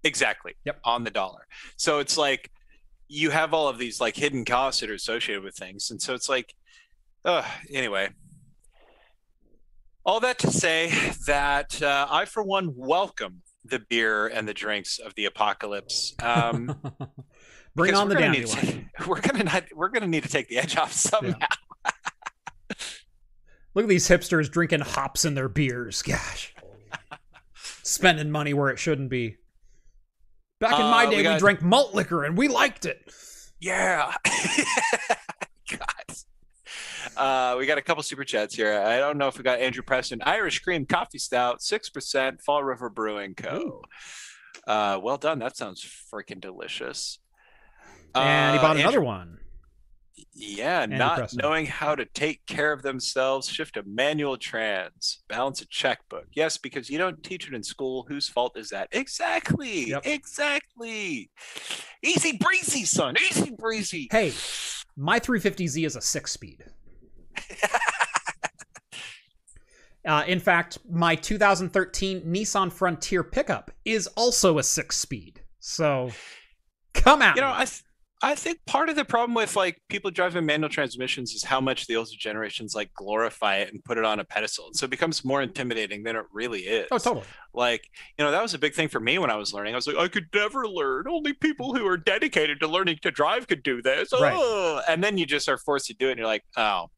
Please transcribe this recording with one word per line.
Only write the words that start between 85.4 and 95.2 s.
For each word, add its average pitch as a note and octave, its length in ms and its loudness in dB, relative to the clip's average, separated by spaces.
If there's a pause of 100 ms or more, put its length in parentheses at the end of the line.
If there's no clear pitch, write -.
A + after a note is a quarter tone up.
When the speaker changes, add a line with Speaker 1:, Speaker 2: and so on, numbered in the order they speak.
Speaker 1:
intimidating A2+ 600 -4
than A2+ 140 -4
it G#2 160 -6
really A2 300 -4
is. G2+ 280 -2
Speaker 2:
Oh, B3 60 0
totally. A2 280 -2 (280)
Speaker 1:
Like, A#2+ 360 0 (280)
you D3 80 2
know, C#3+ 60 2
that F3 100 2
was A3+ 120 -4
a D3 60 -6
big D3 140 2
thing D#3 160 0
for B2 100 -2
me B2+ 200 2
when D3+ 100 2
I G#2+ 80 2
was G2+ 160 -6
learning. G#2 200 -4
I A#2+ 40 -2
was B2 100 -2
like, D3 80 -2
"I E3+ 140 2
could E3+ 240 -4
never G#3+ 340 0
learn. D3+ 400 -2
Only D4+ 240 -2
people C#4 440 -2
who A3+ 120 0
are F#3 100 2
dedicated E3+ 640 0
to D#3 80 0
learning F3 360 0
to E3+ 80 2
drive F#3+ 360 2
could D3+ 160 0
do B2 180 0
this." C#3 300 2
Speaker 2:
Right. - 240 4
Speaker 1:
Oh. G3 500 2
And E3 160 2
then G3+ 160 2
you E3+ 80 2